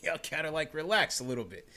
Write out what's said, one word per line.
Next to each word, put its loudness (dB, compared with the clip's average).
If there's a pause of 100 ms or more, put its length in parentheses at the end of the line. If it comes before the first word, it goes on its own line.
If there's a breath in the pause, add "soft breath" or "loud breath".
y'all 0 (120)
gotta, -2
like, 0
relax 2
a -4
little -2
bit." -14